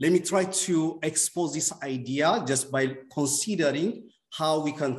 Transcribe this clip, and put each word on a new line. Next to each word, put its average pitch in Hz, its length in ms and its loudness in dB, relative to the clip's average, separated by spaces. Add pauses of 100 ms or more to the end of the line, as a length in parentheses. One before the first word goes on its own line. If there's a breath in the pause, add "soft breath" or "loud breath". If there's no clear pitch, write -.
let 156 120 4
me 180 80 4
try 190 240 2 (220)
to 165 360 0
expose 156 520 -2
this - 180 -2 (100)
idea 139 640 0
just 135 240 0
by 135 260 0 (160)
considering 156 960 0 (220 loud breath)
how 156 300 0
we 147 120 -2
can 139 260 -2